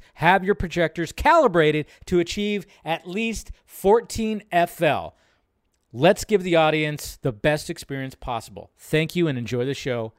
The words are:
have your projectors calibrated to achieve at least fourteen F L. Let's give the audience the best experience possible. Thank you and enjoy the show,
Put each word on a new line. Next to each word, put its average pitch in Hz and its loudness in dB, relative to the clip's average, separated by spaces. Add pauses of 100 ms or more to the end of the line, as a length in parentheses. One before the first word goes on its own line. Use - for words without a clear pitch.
(160)
have 175 4
your 196 2
projectors 170 -4
calibrated 175 4 (180)
to 180 0
achieve 208 -4 (180)
at 165 -6
least 220 -6 (140)
fourteen 220 0
F 175 0
L. 117 -2 (760)
Let's 160 2
give 196 0
the 175 0
audience 156 0
the 135 -4
best 151 -2
experience 135 -10
possible. 113 -10
Thank 156 -2
you 170 2
and 131 -2
enjoy 123 -4
the 139 -4
show, 120 -6